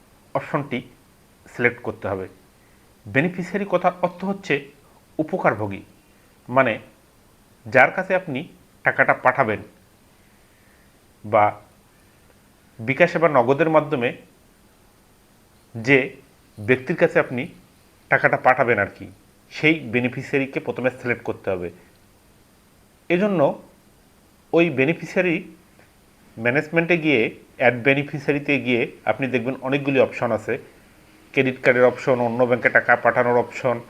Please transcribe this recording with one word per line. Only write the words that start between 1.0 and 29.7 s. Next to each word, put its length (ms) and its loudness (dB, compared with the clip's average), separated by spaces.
সিলেক্ট 260 0
করতে 260 -8
হবে। 200 -6
বেনিফিশিয়ারি 600 -2
কথার 240 0
অর্থ 220 -4
হচ্ছে 460 -4
উপকারভোগী, 640 -2
মানে 300 2
যার 240 6
কাছে 240 -4
আপনি 340 -6
টাকাটা 320 2
পাঠাবেন 480 0
বা 360 2
বিকাশে 400 2
বা 100 4
নগদের 420 2
মাধ্যমে 460 0
যে 400 2
ব্যক্তির 360 0
কাছে 220 2
আপনি 300 -2
টাকাটা 280 2
পাঠাবেন 420 2
আর 80 0
কি, 200 -14
সেই 300 0
বেনিফিশিয়ারিকে 800 -4
প্রথমে 300 -4
সিলেক্ট 320 -6
করতে 280 -8
হবে। 200 -6
এজন্য 540 0
ওই 180 2
বেনিফিশিয়ারি 840 -2
ম্যানেজমেন্টে 580 0
গিয়ে, 400 0
অ্যাড 180 2
বেনিফিশিয়ারিতে 840 -2
গিয়ে 320 -2
আপনি 220 -2
দেখবেন 340 -4
অনেকগুলি 400 -2